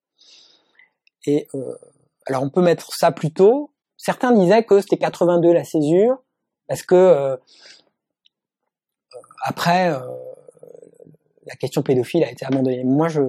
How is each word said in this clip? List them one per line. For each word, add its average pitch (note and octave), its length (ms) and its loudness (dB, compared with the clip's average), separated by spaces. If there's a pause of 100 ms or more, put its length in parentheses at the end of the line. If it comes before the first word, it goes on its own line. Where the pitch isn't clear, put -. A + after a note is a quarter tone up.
(1300)
Et, D3 300 -2
euh, B2+ 220 -10 (480)
alors, C3+ 180 -4
on C#3 60 -6
peut F#3 120 -2
mettre E3+ 320 0
ça E3 200 0
plus - 180 -6
tôt. B3 420 2 (220)
Certains B3 380 -2
disaient G#3+ 320 4
que G3+ 160 4
c'était F#3+ 160 -2
quatre-vingt-deux E3+ 560 2
la D#3+ 100 2
césure, F3 540 0 (500)
parce - 160 -8
que, - 100 0
euh, C#3 440 4
euh, - 0 - (2000)
après, E3+ 500 -2
euh, B2+ 80 -6 (1400)
la C3 100 -18
question C#3 280 -6
pédophile C3+ 420 0
a - 60 -14
été - 140 -16
abandonnée. C3 380 -2
Moi, C#3+ 240 0
je, D#3 220 -2